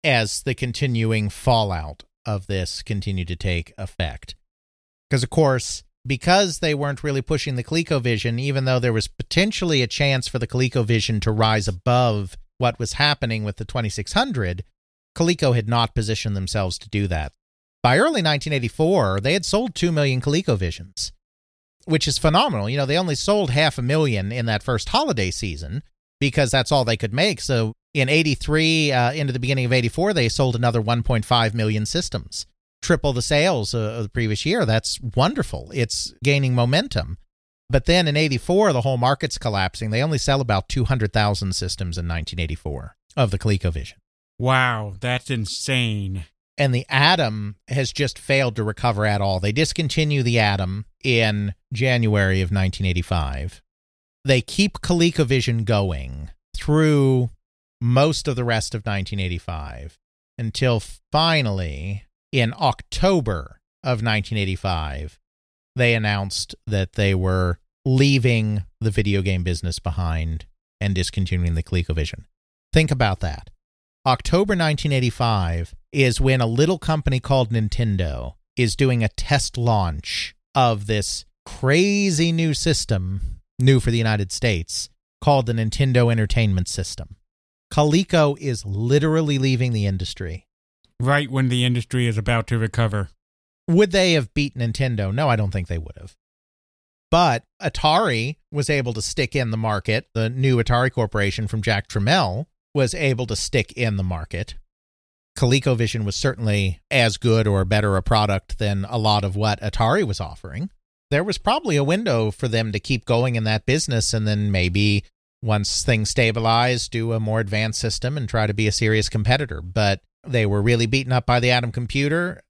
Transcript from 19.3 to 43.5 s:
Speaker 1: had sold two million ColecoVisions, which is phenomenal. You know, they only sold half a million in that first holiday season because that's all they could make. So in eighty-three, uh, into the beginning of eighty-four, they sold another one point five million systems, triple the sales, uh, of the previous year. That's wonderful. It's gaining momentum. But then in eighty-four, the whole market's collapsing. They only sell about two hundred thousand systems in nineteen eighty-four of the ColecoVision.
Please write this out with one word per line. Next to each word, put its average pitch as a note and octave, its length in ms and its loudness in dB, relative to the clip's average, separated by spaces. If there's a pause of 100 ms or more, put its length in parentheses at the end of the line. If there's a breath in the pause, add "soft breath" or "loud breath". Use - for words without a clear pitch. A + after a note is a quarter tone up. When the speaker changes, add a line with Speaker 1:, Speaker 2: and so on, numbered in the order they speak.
Speaker 1:
had F#3 120 -2
sold G#3+ 280 -2
two F3 180 0
million C#3+ 280 0
ColecoVisions, A2 920 -2 (720)
which D#3+ 220 2
is C#3 100 -2
phenomenal. D#3 520 2
You C3+ 80 -2
know, C#3+ 80 0
they C#3+ 120 0
only F3 180 0
sold G3+ 360 0
half D3 260 2
a C3 40 -4
million A#2+ 500 0
in A#2+ 140 -4
that G#2+ 160 0
first A#2+ 280 -4
holiday E3 420 0
season E2 500 -8 (380)
because C#3 320 2
that's C3 200 0
all C3+ 140 4
they A2+ 120 0
could G#2+ 160 -4
make. E3 280 0
So A2+ 320 -2 (200)
in C3 160 0
eighty-three, D#3 840 2
uh, B2 220 2
into C#3+ 200 -2
the B2 60 -4
beginning B2+ 260 -2
of A#2+ 80 0
eighty-four, C3 400 0
they B2 160 2
sold B2+ 260 0
another A#2 260 2
one A#2 220 0
point A2+ 220 0
five A2+ 280 2
million G#2+ 320 0
systems, - 600 -6 (360)
triple D3+ 320 2
the A#2+ 80 -2
sales, D3 520 0
uh, B2 60 -2
of A2 240 -4
the G2+ 60 -6
previous A2 360 -2
year. F#3+ 200 2
That's A2+ 340 0
wonderful. B2+ 720 -2
It's - 400 -4 (100)
gaining C#3 320 2
momentum. B2 640 0 (520)
But C3 160 2
then E3+ 220 4
in D3 100 2
eighty-four, E3+ 560 2
the B2 80 2
whole C3 160 0
market's C3+ 400 0
collapsing. G#2 540 -2
They A#2 100 0
only D3+ 160 0
sell C#3 240 2
about G#2+ 260 0
two B2+ 180 0
hundred A2+ 280 0
thousand G2+ 420 0
systems F2 420 -6
in E2+ 100 -4
nineteen E2 320 -4
eighty-four D2 580 -6 (180)
of A#2 160 2
the G2 80 -2
ColecoVision. F2+ 540 -2 (460)